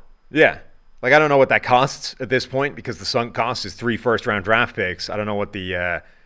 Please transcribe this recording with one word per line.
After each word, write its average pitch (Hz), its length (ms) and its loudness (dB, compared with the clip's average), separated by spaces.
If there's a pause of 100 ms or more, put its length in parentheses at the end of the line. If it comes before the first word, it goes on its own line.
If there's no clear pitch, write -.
(300)
Yeah. 123 300 4 (420)
Like, 123 100 2
I 147 60 8
don't 156 100 4
know 143 80 4
what 131 140 6
that 110 120 2
costs 123 580 0
at 123 100 -8
this 127 160 0
point 135 280 -4
because 113 240 -10
the 104 60 -14
sunk 120 300 -2
cost 117 320 -4
is 92 80 -12
three 113 240 -4
first-round 110 460 -2
draft 113 300 0
picks. 90 360 -6
I 87 60 -8
don't 104 100 -4
know 107 80 -4
what 101 180 -4
the, 92 240 -6
uh, 87 240 -4 (260)